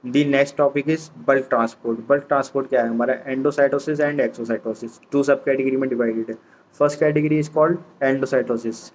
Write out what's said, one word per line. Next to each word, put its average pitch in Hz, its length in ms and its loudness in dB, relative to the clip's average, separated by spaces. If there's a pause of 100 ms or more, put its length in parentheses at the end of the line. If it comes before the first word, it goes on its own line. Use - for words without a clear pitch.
the 131 200 2
next 139 320 2
topic 143 320 0
is 160 160 -2 (160)
bulk 135 240 2
transport। 117 640 -2
बल्क 143 200 2
ट्रांसपोर्ट 135 400 -2
क्या 127 140 2
है 117 60 -2
हमारा? 120 260 0 (100)
Endocytosis 143 760 0
and 147 200 0
exocytosis, 113 800 -4 (140)
टू 143 100 2
subcategory 135 540 0
में 135 140 -2
डिवाइडेड 113 380 -2
है। 113 80 -8 (440)
First 147 220 0
category 151 400 2
is 151 80 -4
called 160 260 2 (260)
endocytosis। 127 800 -2 (120)